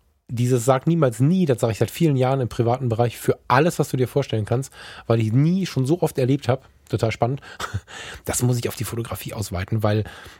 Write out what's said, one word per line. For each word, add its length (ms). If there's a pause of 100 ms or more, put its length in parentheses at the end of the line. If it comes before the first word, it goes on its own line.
(340)
dieses 300
„Sag 240
niemals 320
nie“, 260
das 140
sag 120
ich 80
seit 120
vielen 240
Jahren 240
im 80
privaten 400
Bereich 300
für 200 (120)
alles, 300
was 100
du 80
dir 100
vorstellen 380
kannst, 260 (340)
weil 140
ich 140
nie 320
schon 200
so 160
oft 160
erlebt 300
hab, 220 (180)
total 240
spannend, 300 (400)
<laughs> 420
das 180
muss 160
ich 120
auf 60
die 100
Fotografie 480
ausweiten, 500
weil, 220 (340)